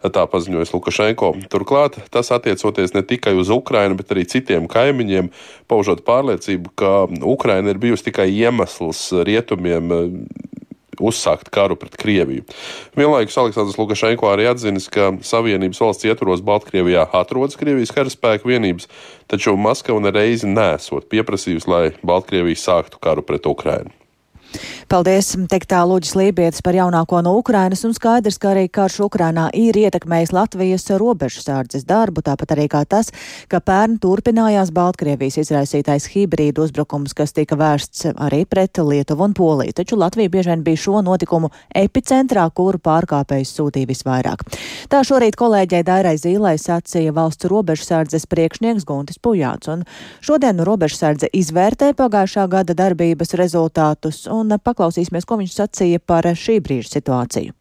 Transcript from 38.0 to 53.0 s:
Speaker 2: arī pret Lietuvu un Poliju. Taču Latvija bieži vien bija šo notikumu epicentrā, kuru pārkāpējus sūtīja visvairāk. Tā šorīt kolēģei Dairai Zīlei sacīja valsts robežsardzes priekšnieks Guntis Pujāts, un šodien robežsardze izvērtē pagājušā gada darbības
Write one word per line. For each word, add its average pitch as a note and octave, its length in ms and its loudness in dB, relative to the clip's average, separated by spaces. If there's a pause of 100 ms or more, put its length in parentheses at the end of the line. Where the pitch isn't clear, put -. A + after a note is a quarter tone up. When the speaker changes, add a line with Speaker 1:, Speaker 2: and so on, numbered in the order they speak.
Speaker 2:
arī D3 320 0
pret F#3+ 320 0
Lietuvu D3 480 0
un G#3 80 0
Poliju. D#3 400 0
Taču F#3 240 -2
Latvija F#3 320 0
bieži F3 220 0
vien E3 100 -2
bija D#3+ 220 2
šo G3+ 180 2
notikumu F3 480 0 (240)
epicentrā, B3 800 2
kuru F#3 240 0
pārkāpējus D3 800 0
sūtīja C#3 320 -2
visvairāk. - 560 -4 (400)
Tā C#4 160 4
šorīt A#3+ 320 2
kolēģei F#3+ 480 2
Dairai F#3 320 2
Zīlei F3 480 0
sacīja E3+ 480 -2
valsts D#3+ 400 -2
robežsardzes D#3+ 800 -2
priekšnieks F3+ 560 0
Guntis C#3+ 320 -6
Pujāts, D#3+ 480 -2
un E3 160 -6 (400)
šodien B3+ 400 2
robežsardze D#3+ 720 0
izvērtē F#3+ 640 2
pagājušā G3+ 560 2
gada F3 240 0
darbības E3+ 560 0